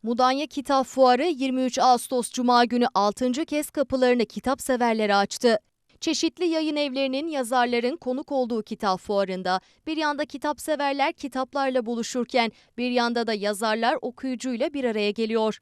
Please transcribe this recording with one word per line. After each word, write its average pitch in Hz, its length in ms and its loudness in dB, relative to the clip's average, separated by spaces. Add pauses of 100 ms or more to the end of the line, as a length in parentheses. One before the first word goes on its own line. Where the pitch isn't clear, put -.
Mudanya 254 420 2
Kitap 269 380 0
Fuarı 254 380 6
yirmi 262 380 0
üç 254 180 -2
Ağustos 247 520 2
Cuma 247 340 4
günü 240 280 0
altıncı 247 520 0
kez 294 240 -4
kapılarını 247 560 2
kitap 247 360 -4
severlere 226 540 2
açtı. 208 440 2 (400)
Çeşitli 330 460 -2
yayın 320 300 0
evlerinin, 277 520 -2
yazarların 247 720 0
konuk 254 340 -6
olduğu 240 320 -2
kitap 196 360 -2
fuarında 185 600 -2 (280)
bir 311 100 -4
yanda 302 280 -2
kitap 294 360 -6
severler 285 520 -2
kitaplarla 262 720 -4
buluşurken 233 680 -2 (260)
bir 247 140 -2
yanda 240 360 0
da 226 60 -2
yazarlar 214 680 -2
okuyucuyla 254 720 -6
bir 277 100 -4
araya 214 280 0
geliyor. 220 500 -2